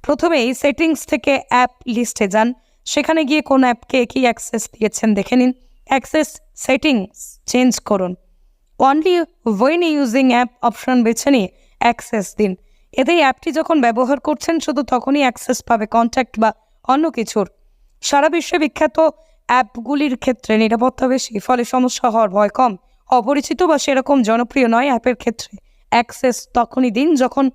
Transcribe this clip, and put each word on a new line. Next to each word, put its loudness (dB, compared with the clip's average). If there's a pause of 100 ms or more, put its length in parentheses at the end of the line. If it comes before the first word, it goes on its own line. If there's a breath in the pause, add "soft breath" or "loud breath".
প্রথমেই 0
সেটিংস 0
থেকে -2 (200)
অ্যাপ 2 (140)
লিস্টে -2
যান, 2 (360)
সেখানে 0
গিয়ে 0
কোন 4
অ্যাপকে -2
কী -4
অ্যাক্সেস -4 (120)
দিয়েছেন -2
দেখে -2
নিন। 4 (380)
অ্যাক্সেস 0 (360)
সেটিংস 0 (300)
চেঞ্জ 2
করুন। -2 (680)
Only 4 (460)
when 2 (200)
using 2 (140)
app -4 (180)
অপশন -2 (100)
বেছে -2
নিয়ে 2 (320)
অ্যাক্সেস -2 (140)
দিন। 0 (400)
এতেই 2
অ্যাপটি -2
যখন -2
ব্যবহার 0
করছেন -4
শুধু -4
তখনই 0
অ্যাক্সেস -4 (100)
পাবে 0
কন্ট্যাক্ট -2
বা 2 (420)
অন্য 2
কিছুর। -4 (560)
সারা 2
বিশ্বে -2
বিখ্যাত 0 (520 soft breath)
অ্যাপগুলির -2
ক্ষেত্রে -2 (100)
নিরাপত্তা 0
বেশি, -4
ফলে 0
সমস্যা -2
হওয়ার 0
ভয় 2
কম। 2 (380)
অপরিচিত 0
বা 4
সেরকম 0
জনপ্রিয় 0
নয় 2
অ্যাপের 0
ক্ষেত্রে -6 (400)
অ্যাক্সেস -2 (180)
তখনই 0
দিন 0 (140)
যখন 0 (100)